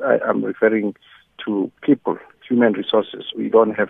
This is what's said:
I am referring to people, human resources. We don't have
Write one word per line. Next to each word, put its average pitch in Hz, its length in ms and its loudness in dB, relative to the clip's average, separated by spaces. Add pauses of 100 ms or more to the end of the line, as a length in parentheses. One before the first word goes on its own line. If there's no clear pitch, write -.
I 120 140 2 (100)
am 110 160 0
referring 104 500 0 (500)
to 101 260 -4 (120)
people, 127 340 0 (320)
human 120 260 2
resources. - 500 -4 (120)
We 110 120 -4
don't 110 240 4
have 107 180 -2